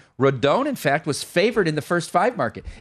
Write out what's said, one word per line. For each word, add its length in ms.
Rodon, 500
in 80
fact, 300
was 180
favored 440
in 80
the 60
first 280
five 280
market. 280